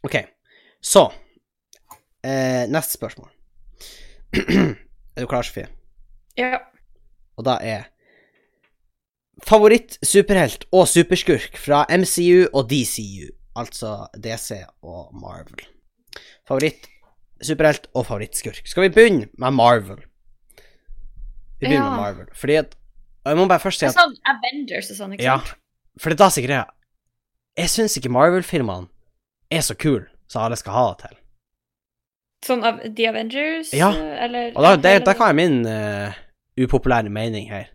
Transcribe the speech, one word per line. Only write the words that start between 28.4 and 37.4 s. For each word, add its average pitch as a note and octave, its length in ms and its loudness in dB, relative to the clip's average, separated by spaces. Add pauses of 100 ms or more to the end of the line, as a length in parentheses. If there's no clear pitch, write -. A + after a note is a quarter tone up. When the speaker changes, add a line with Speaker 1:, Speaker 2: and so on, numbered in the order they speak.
Speaker 1:
er D#3+ 100 -2
så - 140 -4
kul C3+ 280 -2 (240)
som A2 160 -6
alle A#2 140 -4
skal G2 160 -12
ha B2 100 2 (100)
det - 140 -18
til. - 100 -20 (1300)
Speaker 2:
Sånn B3 180 -2
av A#3 160 0 (160)
The A3+ 120 0
Avengers, C#4 640 -6
Speaker 1:
Ja. E3 180 4
Speaker 2:
eh, D#4 340 -6
eller A#3+ 300 -6
Speaker 1:
Og C#3 80 2
da, F3+ 120 8
det, E3 160 4
Speaker 2:
hele G3 140 4
Speaker 1:
da G3 80 4
kan A3+ 220 2
jeg - 0 -
min, D3 300 2
eh, G#2 480 -6 (440)
upopulære B2 520 0
mening G#2+ 400 -6